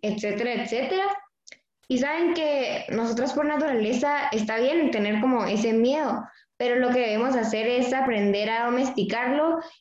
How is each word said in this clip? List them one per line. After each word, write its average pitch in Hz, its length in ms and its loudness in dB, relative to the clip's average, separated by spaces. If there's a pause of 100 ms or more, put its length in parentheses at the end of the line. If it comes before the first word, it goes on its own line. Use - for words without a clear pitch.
etcétera, 214 500 -2
etcétera. 262 520 -2 (840)
Y 254 100 0
saben 320 380 0
que 294 540 -2
nosotros 233 440 -2
por 294 120 0
naturaleza 285 840 0
está 220 280 -2
bien 285 320 2
tener 214 280 0
como 240 260 2
ese 214 280 0
miedo, 240 500 2 (340)
pero 247 180 0
lo 247 160 2
que 247 80 2
debemos 233 360 0
hacer 220 320 0
es 247 240 2
aprender 214 600 0
a 233 140 0
domesticarlo 254 920 0 (240)